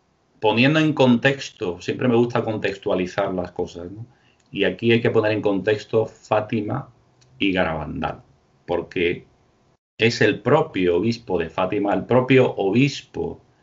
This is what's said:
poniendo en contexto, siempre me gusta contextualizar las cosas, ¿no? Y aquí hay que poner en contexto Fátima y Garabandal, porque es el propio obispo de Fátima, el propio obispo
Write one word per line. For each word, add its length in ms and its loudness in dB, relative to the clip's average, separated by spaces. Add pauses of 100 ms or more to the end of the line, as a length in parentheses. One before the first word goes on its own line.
(420)
poniendo 380 2
en 140 2
contexto, 840 2
siempre 300 -2
me 60 2
gusta 280 2
contextualizar 880 -4
las 180 -6
cosas, 380 -10
¿no? 160 -16 (460)
Y 140 -2
aquí 260 0
hay 80 4
que 120 0
poner 200 2
en 100 -2
contexto 680 0
Fátima 800 -4 (500)
y 140 0
Garabandal, 680 -4 (440)
porque 600 -4 (720)
es 220 0
el 220 2
propio 560 2
obispo 400 -2
de 120 -4
Fátima, 440 -2
el 120 -2
propio 500 4
obispo 840 -2 (240)